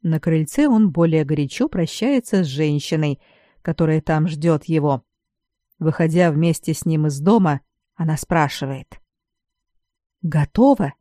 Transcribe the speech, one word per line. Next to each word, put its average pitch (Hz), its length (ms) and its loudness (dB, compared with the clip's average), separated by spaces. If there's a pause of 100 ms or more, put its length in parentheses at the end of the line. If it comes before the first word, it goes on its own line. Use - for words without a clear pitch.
На 160 180 -2
крыльце 160 480 0
он 220 240 4
более 160 360 2
горячо 147 420 -2
прощается 220 720 -2
с 165 40 -2
женщиной, 147 760 -2 (400)
которая 156 400 0
там 156 280 0
ждет 156 360 0
его. 147 400 -2 (760)
Выходя 165 520 2
вместе 160 420 0
с - 140 -6
ним 156 200 0
из 143 140 -4
дома, 170 400 2 (360)
она 156 200 -2
спрашивает: 143 840 -4 (1200)
"Готово?" 170 800 2